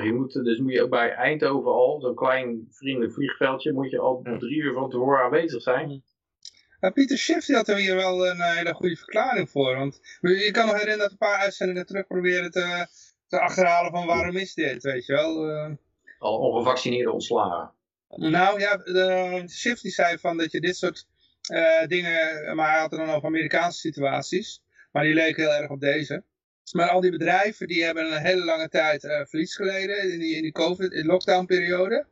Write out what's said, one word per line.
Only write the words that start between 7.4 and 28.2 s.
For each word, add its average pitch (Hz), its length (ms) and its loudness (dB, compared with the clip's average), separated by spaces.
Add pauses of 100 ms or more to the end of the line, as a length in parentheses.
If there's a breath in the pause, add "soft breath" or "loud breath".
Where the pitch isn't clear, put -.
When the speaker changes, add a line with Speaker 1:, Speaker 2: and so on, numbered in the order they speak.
Speaker 3:
die 277 100 2
had 226 120 2
er 202 100 2
hier 190 180 2
wel 185 320 2
een, 175 120 -2
eh, 175 160 0
hele 170 180 -2
goede 170 220 -2
verklaring 190 540 -2
voor. 135 260 0
Want 135 240 -4 (220 loud breath)
je 196 300 2
kan 226 140 4
nog 214 80 2
herinneren 214 280 0
dat 202 100 0
een 190 60 -20
paar 208 200 2
uitzendingen 190 480 -2
terug 196 220 -6
proberen 180 440 0
te, 175 360 -2 (400 soft breath)
te 180 120 0
achterhalen 175 520 4
van 175 140 -4
waarom 170 300 0
is 190 180 -6
dit, 143 300 -4
weet 135 220 -4
je 139 80 -2
wel. 156 360 0
Eh. 151 220 -6 (480 loud breath)
Speaker 1:
Al 127 180 0
ongevaccineerde 123 760 0
ontslagen. 98 600 -2 (440)
Speaker 3:
Nou 180 440 2
ja, 202 180 0
de, 185 680 0
Schiff 240 360 -6
die 185 100 -10
zei 170 260 2
van 170 200 -2
dat 160 140 -2
je 160 100 -6
dit 180 160 -2
soort, - 300 -6 (440)
eh, 160 360 4
dingen, 160 680 -2
maar 156 160 2
hij 160 80 4
had 156 120 -2
het 156 80 -4
dan 160 160 -2
over 151 120 -2
Amerikaanse 160 520 0
situaties. 139 840 -4 (280 soft breath)
Maar 147 120 0
die 156 100 4
leken 160 300 2
heel 151 180 2
erg 147 80 -8
op 139 100 -8
deze. 143 440 -2 (480)
Maar 175 180 2
al 185 120 4
die 185 100 4
bedrijven 180 560 0
die 170 160 0
hebben 160 300 -2
een 151 120 -4